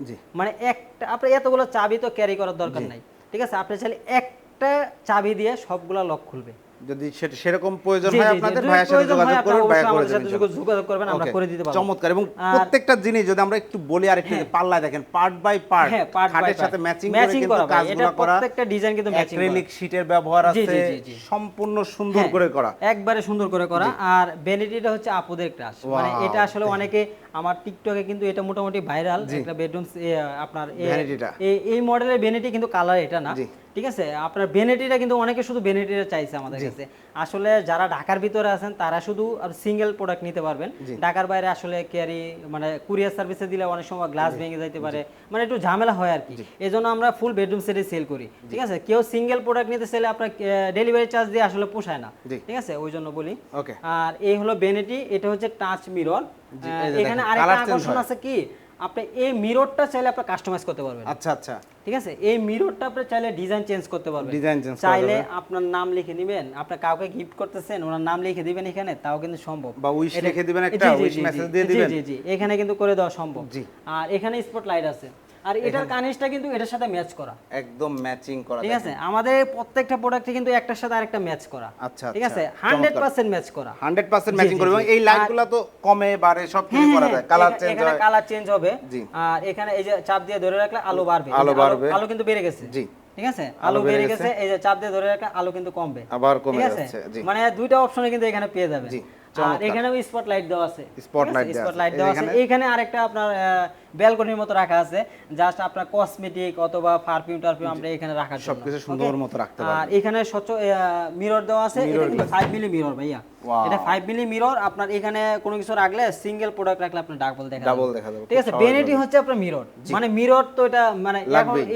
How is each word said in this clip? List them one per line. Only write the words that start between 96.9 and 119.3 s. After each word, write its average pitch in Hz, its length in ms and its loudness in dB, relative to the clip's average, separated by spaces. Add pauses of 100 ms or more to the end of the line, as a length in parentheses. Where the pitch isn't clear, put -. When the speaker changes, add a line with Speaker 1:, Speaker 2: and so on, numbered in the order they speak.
Speaker 1:
জি। 113 80 -8
Speaker 2:
মানে 196 180 -2 (120)
দুইটা 247 280 2
অপশনে 247 300 2
কিন্তু 233 160 0
এখানে 208 220 -2
পেয়ে 180 200 -2
যাবেন। 131 220 -4
Speaker 1:
জি, 127 80 -8
Speaker 2:
আর - 380 -16
Speaker 1:
চমৎকার। 151 320 0
Speaker 2:
এখানেও 240 360 0
স্পটলাইট 208 440 -4
দেওয়া 175 180 0
আছে। 165 180 -8 (180)
Speaker 1:
স্পটলাইট 143 260 2
Speaker 2:
ঠিক 131 120 0
আছে? 156 140 0
Speaker 1:
দেওয়া 117 100 -2
আছে। 180 40 -2
Speaker 2:
স্পটলাইট 175 260 0
Speaker 1:
এই - 40 -4
Speaker 2:
দেওয়া 190 140 4
আছে। 175 80 0
Speaker 1:
এখানে। 175 200 2
Speaker 2:
এইখানে 254 260 4
আরেকটা 240 380 0
আপনার, 214 320 -2
আহ, 185 340 0 (260)
ব্যালকনির 220 420 4
মতো 208 160 -2
রাখা 185 260 4
আছে। 165 200 0 (400)
Just 175 280 2
আপনার 185 240 -6
কসমেটিক 185 680 -2
অথবা 170 380 2
পারফিউম 165 440 -4
টারফিউম 165 300 -2
Speaker 1:
জি। 156 60 -6
Speaker 2:
আমরা 156 120 -8
এখানে 156 240 -6
রাখার 143 260 -4
জন্য। 139 160 -6
Speaker 1:
সবকিছু 143 240 -6
সুন্দর 139 260 -4
Speaker 2:
ওকে? 139 120 0
Speaker 1:
মতো 120 200 -6
রাখতে 117 260 -6
Speaker 2:
আর 160 40 -2
Speaker 1:
পারবেন। 156 300 0
Speaker 2:
এখানে 214 280 2
স্বচ্ছ, 214 260 -6
আহ, 226 80 -2 (600)
মিরর 208 220 2
দেওয়া 220 220 0
আছে। 214 160 -2
Speaker 1:
মিরর 151 160 2
Speaker 2:
এটা 156 140 2
কিন্তু - 160 0
Speaker 1:
গ্লাস। 190 160 4
Speaker 2:
ফাইভ 196 120 0
মিলি 214 160 -2
মিরর 156 240 0
ভাইয়া। 135 280 -6 (220)
Speaker 1:
ওয়াও। 117 240 2
Speaker 2:
এটা 202 100 2
ফাইভ 185 300 0
মিলি 233 180 -2
মিরর। 226 320 0
আপনার 202 340 -2
এখানে 214 520 0
কোনো 208 140 -4
কিছু 208 180 -4
রাখলে 208 360 2
সিঙ্গেল 214 380 -6
প্রোডাক্ট 190 320 -2
রাখলে 170 180 -4
আপনার 156 180 -10
ডাবল 135 320 -6
দেখা 127 160 -8
Speaker 1:
ডাবল 131 180 2
Speaker 2:
যাবে। 123 100 0
Speaker 1:
দেখা 107 180 -8
যাবে। 107 140 -12
Speaker 2:
ঠিক - 40 -18
Speaker 1:
খুব 254 100 4
Speaker 2:
আছে? 233 120 0
Speaker 1:
সহজ - 100 0
Speaker 2:
ভ্যানিটি 277 320 4
Speaker 1:
হবে। 269 80 2
Speaker 2:
হচ্ছে 269 160 2
আপনার 262 200 4